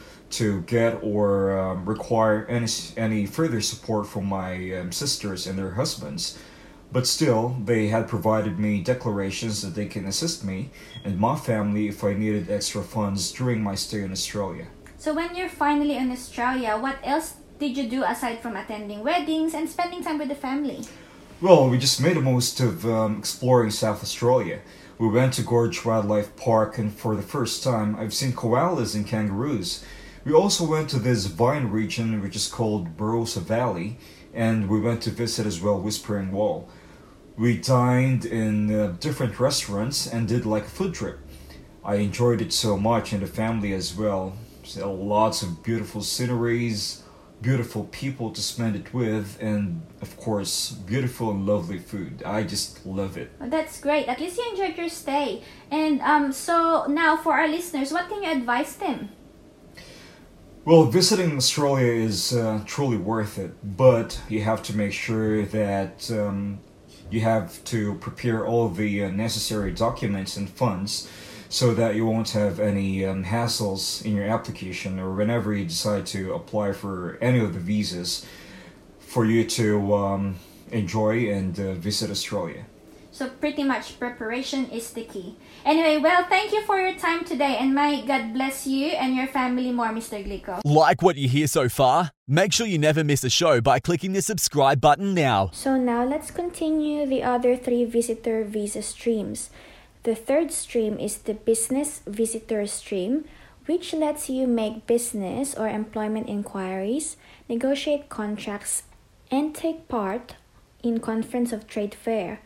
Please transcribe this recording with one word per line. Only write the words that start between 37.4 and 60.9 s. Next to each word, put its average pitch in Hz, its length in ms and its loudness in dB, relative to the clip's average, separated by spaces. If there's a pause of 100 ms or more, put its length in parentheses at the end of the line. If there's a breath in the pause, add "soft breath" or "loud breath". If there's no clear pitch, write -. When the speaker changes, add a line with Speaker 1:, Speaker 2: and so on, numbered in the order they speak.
Speaker 1:
dined 127 680 4
in, 107 480 2
uh, 104 260 0
different 131 400 -2
restaurants 123 680 0
and 117 220 -2
did, 117 180 0
like, 107 180 2
a - 60 -12
food 190 240 -2
trip. - 260 -8 (640 loud breath)
I 104 120 -2
enjoyed 104 460 2
it 95 120 -2
so 104 240 0
much, 110 360 2
and 98 80 -2
the 95 60 -4
family 101 460 -2
as 85 220 -4
well. 98 380 -2 (300)
So 98 300 -6
lots 104 480 2
of 87 220 -8
beautiful 113 380 -4
sceneries, 117 1000 -2 (400 loud breath)
beautiful 117 440 0
people 127 440 -6
to - 120 -8
spend 113 340 -2
it 90 180 -10
with, 110 480 -2
and 101 400 -2 (200)
of - 160 -12
course, 101 540 -4
beautiful 117 600 -2
and 98 160 -2
lovely 95 320 0
food. 92 440 -10
I 107 200 -2
just - 420 -6
love 95 320 -6
it. - 140 -10 (100)
Speaker 2:
Oh, 254 80 -8
that's 311 320 -4
great. 294 260 2
At 247 120 -4
least 349 180 -6
you 480 140 -4
enjoyed 370 260 -2
your 339 120 -4
stay. 277 520 -2 (300 loud breath)
And, 302 300 2
um, 285 300 4
so 330 560 2
now 311 300 4
for 320 160 2
our 302 140 4
listeners, 302 440 -2
what 349 180 -2
can 415 120 -6
you 359 80 -2
advise 254 460 0
them? 220 340 -4 (1500 loud breath)
Speaker 1:
Well, 160 200 10
visiting 180 540 4